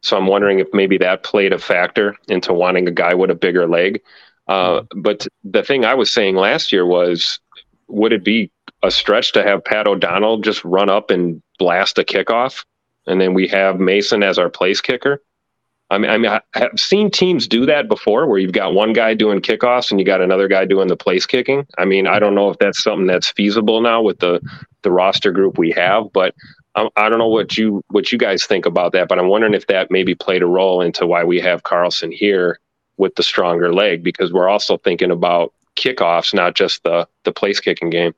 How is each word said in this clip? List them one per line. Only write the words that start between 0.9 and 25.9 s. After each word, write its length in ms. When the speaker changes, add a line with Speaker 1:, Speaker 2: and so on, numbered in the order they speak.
Speaker 1:
that 260
played 300
a 60
factor 560
into 260
wanting 340
a 40
guy 220
with 160
a 60
bigger 320
leg. 340
Uh, 340
Speaker 2:
Mm-hmm. 200
Speaker 1:
but 260
the 180
thing 240
I 80
was 180
saying 240
last 360
year 140
was, 540
would 260
it 100
be 260
a 80
stretch 440
to 100
have 200
Pat 240
O'Donnell 520
just 260
run 240
up 220
and 300
blast 400
a 40
kickoff, 640
and 160
then 140
we 140
have 300
Mason 440
as 160
our 100
place 320
kicker? 400
I 80
mean, 100
I 80
mean, 140
I 100
have 240
seen 320
teams 360
do 200
that 200
before, 400
where 120
you've 120
got 220
one 200
guy 220
doing 260
kickoffs 500
and 80
you 60
got 160
another 260
guy 180
doing 220
the 100
place 300
kicking. 380
I 60
mean, 220
I 120
don't 160
know 140
if 100
that's 240
something 240
that's 240
feasible 500
now 200
with 180
the, 200
the 80
roster 400
group 260
we 140
have, 420